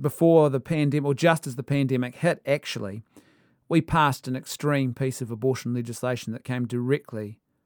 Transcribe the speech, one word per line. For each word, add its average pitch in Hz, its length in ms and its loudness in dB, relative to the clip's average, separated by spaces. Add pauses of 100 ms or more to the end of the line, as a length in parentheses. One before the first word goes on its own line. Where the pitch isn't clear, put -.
before 151 500 6
the 131 100 -2
pandemic, 147 460 0
or 143 80 0
just 165 320 2
as 127 100 -10
the 139 60 -8
pandemic 127 540 0
hit, 165 300 0
actually, 113 560 -4 (680)
we 170 120 4
passed 156 480 2
an 127 80 -4
extreme 139 560 -2
piece 131 300 -4
of 113 80 -6
abortion 120 420 -2
legislation 120 600 -4
that 117 120 -10
came 127 220 -2
directly 120 720 -4 (280)